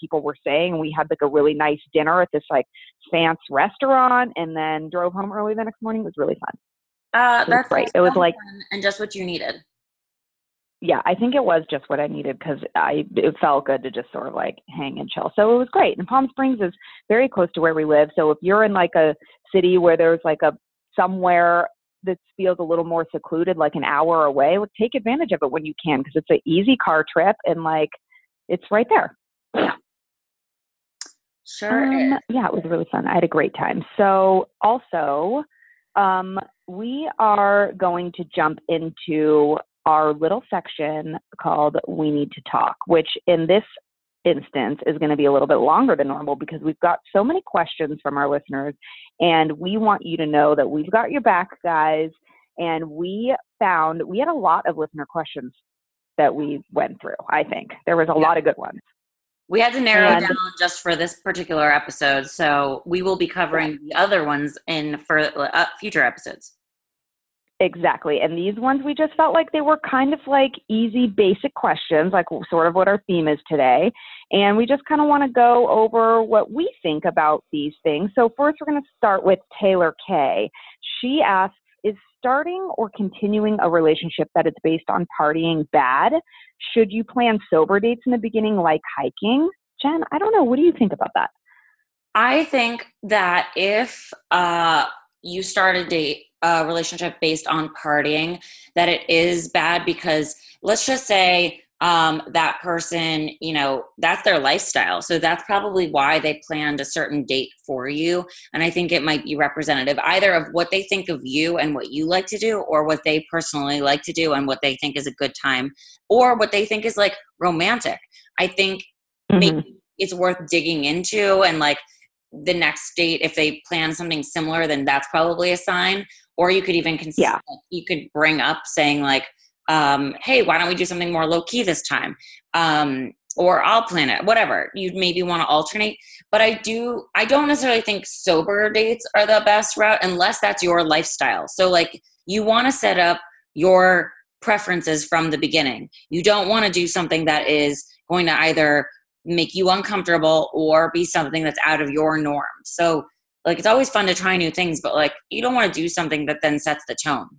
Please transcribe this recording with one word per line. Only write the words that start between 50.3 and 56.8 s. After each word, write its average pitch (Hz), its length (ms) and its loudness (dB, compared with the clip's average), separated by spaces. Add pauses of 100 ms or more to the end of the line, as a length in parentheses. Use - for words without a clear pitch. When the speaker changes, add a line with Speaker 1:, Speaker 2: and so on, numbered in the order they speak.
Speaker 1:
that 139 140 2
we've 151 220 -6
got 220 200 0
your 277 120 -4
back, 185 260 2 (140)
guys. 156 480 0 (480)
And 160 320 -4
we 196 440 -4 (240)
found, 165 440 0
we 190 160 -6
had 294 100 0
a 339 60 -2
lot 185 320 0
of 160 100 -2
listener 151 300 -8
questions 143 480 -10 (640)
that 147 160 4
we 147 280 -6 (100)
went - 280 -4